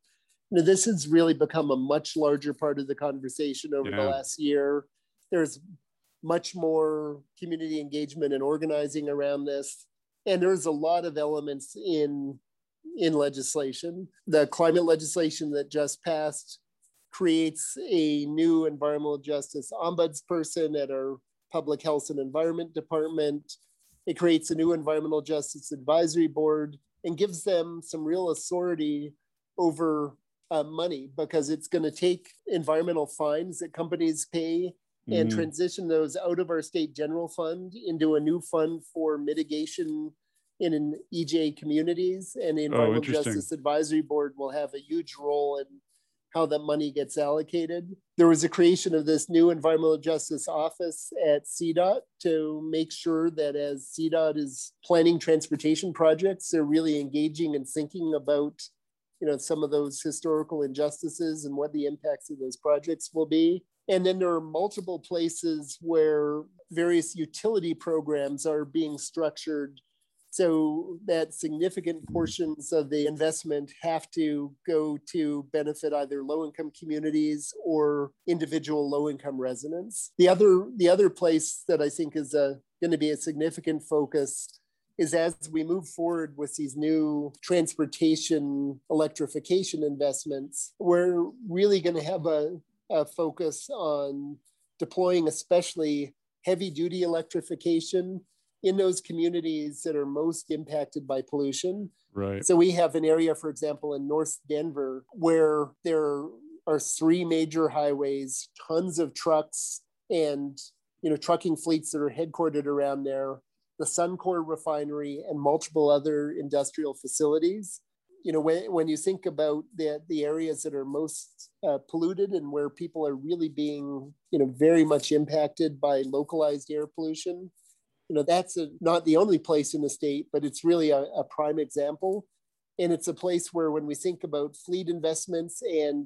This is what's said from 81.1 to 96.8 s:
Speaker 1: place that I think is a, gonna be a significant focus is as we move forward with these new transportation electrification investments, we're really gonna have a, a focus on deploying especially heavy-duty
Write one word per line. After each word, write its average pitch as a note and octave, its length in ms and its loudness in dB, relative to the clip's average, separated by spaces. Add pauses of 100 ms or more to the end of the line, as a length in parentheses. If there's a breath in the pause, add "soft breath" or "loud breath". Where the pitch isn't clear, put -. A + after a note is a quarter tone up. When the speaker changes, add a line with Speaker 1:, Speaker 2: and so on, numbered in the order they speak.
Speaker 1:
place D#3+ 560 0
that E3 120 4
I D3 100 2
think D3+ 260 -4
is C#3 180 -4
a, C#3 260 2 (220)
gonna E3+ 160 2
be D3+ 140 2
a C#3+ 60 0
significant D#3 640 -2
focus C#3+ 760 -2 (380)
is D#3 160 0
as E3 220 2 (160)
we D#3 120 -2
move E3+ 240 -2
forward E3 480 -4
with D3 200 -8
these C#3 200 -8
new D3+ 560 0 (120)
transportation D#3 1500 0
electrification D#3 920 0
investments, C#3 960 -4
we're F3 500 4 (180)
really G3 320 4
gonna E3+ 240 0
have E3 220 -2
a, D#3+ 320 0 (340)
a D#3+ 120 2
focus D#3+ 680 -4
on D3 640 -4 (400)
deploying F3+ 500 0
especially D#3 880 0 (300)
heavy-duty F3+ 580 -2